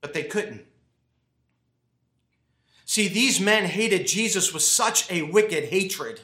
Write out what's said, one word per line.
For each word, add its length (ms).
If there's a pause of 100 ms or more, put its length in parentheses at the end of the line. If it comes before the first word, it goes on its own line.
but 140
they 80
couldn't. 420 (2250)
See, 200
these 320
men 240
hated 420
Jesus 480
with 80
such 480
a 120
wicked 420
hatred 600